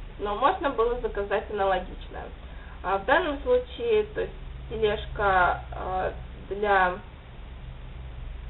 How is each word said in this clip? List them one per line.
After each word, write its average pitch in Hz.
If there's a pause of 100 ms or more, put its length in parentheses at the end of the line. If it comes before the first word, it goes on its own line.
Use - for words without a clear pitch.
(200)
Но 208
можно 294
было 240
заказать 208
аналогичное. 190 (580)
А 190
в 190
данном 294
случае, 247 (120)
то 180
есть 185 (360)
тележка, 202 (100)
э, 185 (380)
для, 196 (1600)